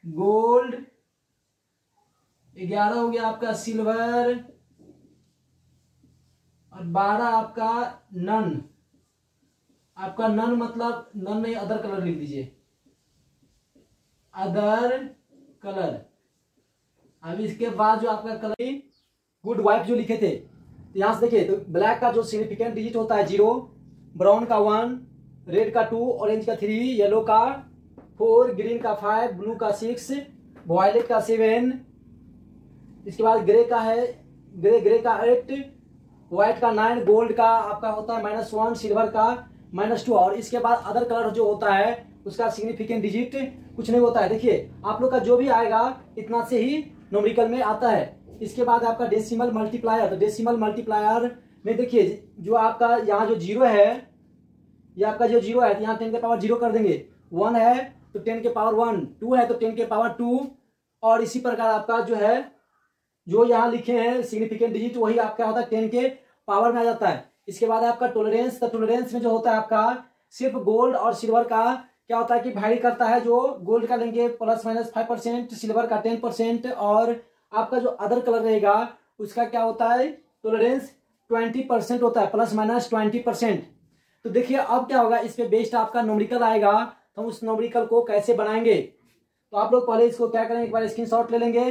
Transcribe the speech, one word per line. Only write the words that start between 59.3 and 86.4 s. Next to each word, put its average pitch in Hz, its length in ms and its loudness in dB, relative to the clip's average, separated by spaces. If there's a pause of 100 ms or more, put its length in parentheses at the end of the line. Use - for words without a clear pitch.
है 240 120 6
तो 233 80 -2
टेन 226 200 -2
के 226 100 -2
power 226 260 0
two, 247 360 -2 (560)
और 226 200 4
इसी 247 180 -6
प्रकार 226 280 -2
आपका 226 320 0
जो 214 140 -2
है, 220 360 0 (760)
जो 220 180 4
यहाँ 240 260 2
लिखे 240 220 -4
हैं 240 300 0
significant 220 500 -2
digit, 233 240 -4
वही 226 220 2
आपका 220 260 -2
होता 220 140 0
है 233 60 -2
टेन 220 240 -2
के 247 180 0 (400)
power 214 240 2
में 240 100 0
आ - 20 2
जाता 226 240 0
है। - 240 -4 (160)
इसके 226 180 -2
बाद 226 200 2
आपका 240 240 0
tolerance, 233 500 -2
तो 233 100 -2
tolerance 226 440 -2
में 240 80 -4
जो 233 80 0
होता 240 220 2
है 220 60 2
आपका 220 460 0 (300)
सिर्फ 254 300 -4
gold 233 320 4
और 233 200 0
silver 233 300 2
का 233 280 2 (340)
क्या 233 100 -2
होता 240 180 2
है 240 60 2
कि 247 100 -6
वेरी 214 260 0
करता 240 280 0
है, 233 160 4
जो 240 400 2
gold 220 260 0
का 240 80 0
लेंगे 233 340 0
plus 226 360 -2
minus 226 260 -4
five 226 160 -4
percent, 240 460 -6
silver 226 340 -2
का 214 120 -2
टेन 226 200 -2
परसेंट, 233 480 -2
और 226 540 0 (300)
आपका 226 280 -2
जो 247 100 0
other 214 320 -2
color 233 200 0
रहेगा 214 480 2 (300)
उसका 220 260 -4
क्या 226 160 -4
होता 226 280 0
है 254 180 2 (360)
Tolerance, 226 460 0 (400)
twenty 233 340 -2
percent 240 400 -2
होता 226 180 2
है, - 80 0
प्लस 220 240 0
माइनस 226 360 -2
ट्वेंटी 214 320 0
परसेंट। 226 500 -2 (540)
तो 220 40 -6
देखिए, 247 280 0
अब 247 300 0
क्या 269 120 2
होगा, 233 200 4
इस - 160 -6
पे 226 120 -2
based 226 280 0
आपका 233 260 0
numerical 220 420 0